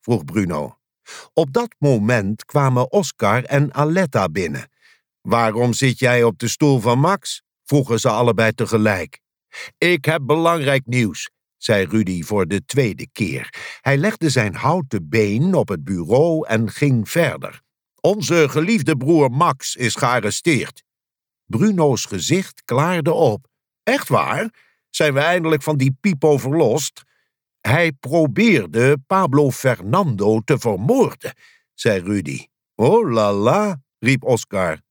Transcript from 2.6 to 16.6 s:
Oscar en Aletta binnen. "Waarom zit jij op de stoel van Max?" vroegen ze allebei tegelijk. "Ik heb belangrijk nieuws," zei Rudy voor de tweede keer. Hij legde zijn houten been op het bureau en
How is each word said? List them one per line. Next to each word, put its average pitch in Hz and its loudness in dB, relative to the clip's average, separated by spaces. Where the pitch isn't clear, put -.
Oscar 123 0
en 143 -2
Aletta 143 0
binnen. 78 -6
"Waarom 117 0
zit 127 0
jij 123 2
op 117 0
de 120 -4
stoel 139 2
van 120 0
Max?" 185 -2
vroegen 127 0
ze 123 0
allebei 113 2
tegelijk. 107 -2
"Ik 170 0
heb 160 0
belangrijk 151 0
nieuws," 120 -2
zei 101 0
Rudy 92 -2
voor 95 -2
de 95 -4
tweede 127 -2
keer. 71 -6
Hij 139 0
legde 165 -2
zijn 107 0
houten 123 -4
been 113 0
op 139 0
het 82 -6
bureau 120 0
en 113 -2